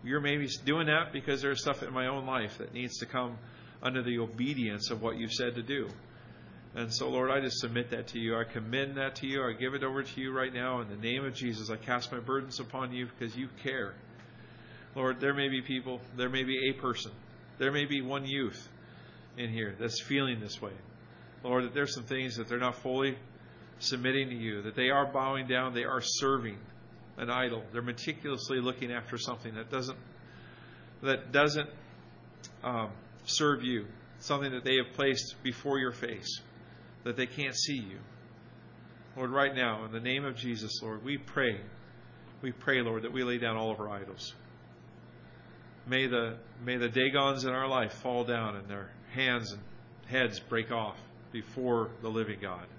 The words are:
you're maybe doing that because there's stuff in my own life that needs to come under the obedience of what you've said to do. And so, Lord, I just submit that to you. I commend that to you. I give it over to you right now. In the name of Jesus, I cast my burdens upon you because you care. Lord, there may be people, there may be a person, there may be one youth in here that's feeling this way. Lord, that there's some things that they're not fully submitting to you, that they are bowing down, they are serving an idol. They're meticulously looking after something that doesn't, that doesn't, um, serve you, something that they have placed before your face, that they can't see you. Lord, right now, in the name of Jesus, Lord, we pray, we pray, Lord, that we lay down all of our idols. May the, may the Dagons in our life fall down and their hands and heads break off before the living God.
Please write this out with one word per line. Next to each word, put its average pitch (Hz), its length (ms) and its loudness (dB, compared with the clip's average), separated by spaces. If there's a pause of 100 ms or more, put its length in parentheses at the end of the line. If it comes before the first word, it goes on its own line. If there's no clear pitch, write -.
you're 135 160 2
maybe 143 280 2 (160)
doing 151 220 6
that 160 260 6
because 139 300 0
there's 139 200 2
stuff 139 200 2
in 127 100 -4
my 127 160 2
own 135 180 0
life 120 320 0
that - 160 -8
needs 123 240 -4
to 120 80 -4
come 123 320 0 (440)
under 127 200 2
the 120 160 2
obedience 113 720 0
of 113 100 -2
what 113 160 0
you've 113 160 -2
said 123 220 0
to 120 80 -2
do. 120 260 -2 (880)
And 113 160 -2
so, 131 160 2
Lord, 127 220 4
I 139 100 6
just 127 180 -2
submit 120 320 0
that 113 180 -2
to 120 100 -6
you. 113 180 2
I 117 80 2
commend 123 520 -2
that 135 200 -2
to 139 100 -4
you. 135 180 0
I 117 80 2
give 127 220 0
it 135 100 0
over 135 180 0
to 131 180 -6
you 131 120 -2
right 131 200 0
now. 123 280 0
In 110 80 -4
the 104 80 -6
name 120 280 0
of 135 100 -2
Jesus, 110 360 -2
I 110 60 0
cast 120 340 -2
my 127 80 -4
burdens 131 400 -2
upon 127 340 -4
you 123 140 -2
because 117 300 -6
you 131 120 -4 (140)
care. 131 320 -2 (1000)
Lord, 131 240 2
there 139 140 6
may 139 140 4
be 131 140 2
people, 127 380 -2 (160)
there 127 120 2
may 131 140 2
be 131 280 2
a 135 100 -2
person, 123 320 0 (460)
there 135 120 6
may 143 140 2
be 139 180 2
one 135 240 0
youth 135 420 -2 (680)
in 120 140 -2
here 107 280 0
that's 113 220 -2
feeling 135 400 2
this 104 200 -6
way. 101 120 -6 (720)
Lord, 123 200 4
that 120 100 -4
there's 143 200 2
some 123 100 -6
things 127 320 -2
that 113 120 -4
they're 120 100 2
not 123 180 2
fully 131 420 2 (600)
submitting 131 520 2
to 123 40 -4
you, 110 280 -2
that 107 120 -4
they 127 140 4
are 139 160 8
bowing 135 420 2
down, 127 280 2
they 120 100 2
are 131 160 2
serving 120 560 2 (640)
an 120 120 -2
idol. 120 400 2
They're 120 120 -2
meticulously 127 800 -2
looking 123 300 0
after 120 280 -4
something 117 380 -6
that 113 140 -6
doesn't, 131 280 -2 (1040)
that 135 300 2
doesn't, 147 360 8 (920)
um, 113 280 0 (360)
serve 143 360 4
you, 120 240 2 (340)
something 139 320 0
that 123 120 -4
they 131 120 8
have 123 180 4
placed 139 480 4
before 135 360 0
your 127 140 2
face, - 480 -6 (640)
that 120 140 -2
they 127 80 4
can't 135 280 -2
see 143 220 0
you. 98 220 -6 (1160)
Lord, 127 160 0
right 139 240 6
now, 113 300 2
in 110 80 -6
the 113 80 -2
name 131 240 0
of 131 120 -2
Jesus, 117 460 -2
Lord, 110 220 -6
we 139 140 -2
pray, 117 420 2 (800)
we 127 120 -2
pray, 131 280 4
Lord, 113 220 2
that 117 100 -2
we 131 100 0
lay 123 140 2
down 113 220 2
all 110 120 4
of 107 100 -2
our 104 100 -4
idols. 98 440 -8 (1500)
May 131 200 4
the, 117 320 2 (260)
may 123 140 2
the 120 100 4
Dagons 135 560 6
in 131 60 2
our 131 180 2
life 120 240 4 (100)
fall 123 220 2
down 113 320 0
and 98 100 -8
their 101 240 -6 (220)
hands 123 400 2
and 101 80 -8 (460)
heads 123 340 2
break 113 300 0
off 110 260 0 (340)
before 117 600 2 (100)
the 113 80 -2
living 107 320 0
God. 90 240 -6 (140)